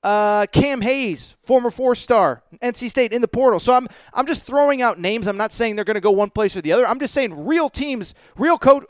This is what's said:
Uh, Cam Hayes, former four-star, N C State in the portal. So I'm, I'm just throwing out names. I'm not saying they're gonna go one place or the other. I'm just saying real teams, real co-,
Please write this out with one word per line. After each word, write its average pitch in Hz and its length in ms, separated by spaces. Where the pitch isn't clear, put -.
Uh, 208 440
Cam 269 340
Hayes, 233 640
former 240 260
four-star, 226 720
N 240 140
C 247 140
State 233 240
in 240 80
the 233 80
portal. 233 320
So 254 140
I'm, 254 120
I'm 254 140
just 302 180
throwing 277 380
out 214 160
names. 196 300
I'm 196 80
not 214 160
saying 220 240
they're 208 80
gonna 208 160
go 208 100
one 202 200
place 208 260
or 185 40
the 156 120
other. 240 160
I'm 240 100
just 269 160
saying 175 320
real 311 220
teams, 254 460
real 302 220
co-, 277 320